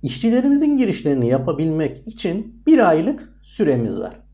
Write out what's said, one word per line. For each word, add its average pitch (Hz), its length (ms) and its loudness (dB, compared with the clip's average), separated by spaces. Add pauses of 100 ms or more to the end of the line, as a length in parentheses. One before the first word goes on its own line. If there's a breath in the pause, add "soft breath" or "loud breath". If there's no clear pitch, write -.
işçilerimizin 277 720 0
girişlerini 147 520 0
yapabilmek 156 760 -2
için - 600 -8
bir 269 220 6
aylık 170 540 0
süremiz 120 580 -2
var. 92 200 -12 (140)